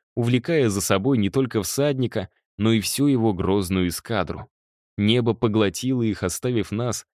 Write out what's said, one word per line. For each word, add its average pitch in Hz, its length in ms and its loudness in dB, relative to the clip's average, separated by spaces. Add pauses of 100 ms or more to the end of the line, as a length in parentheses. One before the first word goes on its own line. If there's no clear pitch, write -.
(160)
увлекая 123 540 2
за 98 120 -2
собой 113 360 2
не 101 120 2
только 117 320 0
всадника, 131 680 -2 (280)
но 110 140 2
и 113 80 4
всю 135 280 0
его 113 260 2
грозную 92 540 0
эскадру. 85 600 -4 (500)
Небо 113 360 2
поглотило 110 680 0
их, 110 220 -2
оставив 110 480 -2
нас 113 340 -6 (120)